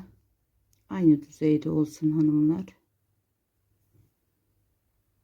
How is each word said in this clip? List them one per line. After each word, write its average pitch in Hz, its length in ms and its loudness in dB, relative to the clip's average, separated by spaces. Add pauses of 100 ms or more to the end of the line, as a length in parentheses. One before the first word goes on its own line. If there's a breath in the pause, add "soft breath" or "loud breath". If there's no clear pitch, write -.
(880)
aynı 165 320 2
düzeyde 151 480 -2
olsun 156 420 -2
hanımlar. 156 540 0 (2500)